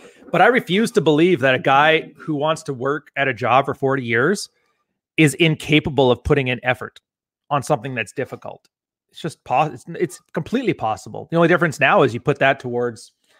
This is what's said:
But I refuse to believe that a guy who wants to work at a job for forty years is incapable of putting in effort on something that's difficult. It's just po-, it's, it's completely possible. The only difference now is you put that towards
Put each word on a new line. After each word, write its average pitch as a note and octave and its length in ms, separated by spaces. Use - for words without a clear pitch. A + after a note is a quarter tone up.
But E3+ 100
I G3+ 60
refuse A3 440
to F#3 100
believe D#3 380
that C3 160
a B2 40
guy D3+ 560
who D#3 200
wants D#3 280
to C#3+ 100
work C#3 420
at C#3 120
a C3 60
job A#2+ 320
for C#3+ 80
forty C3+ 300
years A#2+ 460
is D3+ 160
incapable D3+ 800
of A#2 120
putting C#3 260
in A#2+ 140
effort B2 380
on C#3+ 140
something C3+ 320
that's A2 160
difficult. - 580
It's - 100
just - 260
po-, D3 280
it's, - 120
it's - 220
completely G#3 420
possible. G#2+ 560
The E3 60
only E3+ 100
difference D#3 320
now D3+ 240
is A#2 100
you A#2+ 60
put - 200
that C3+ 200
towards A#2+ 540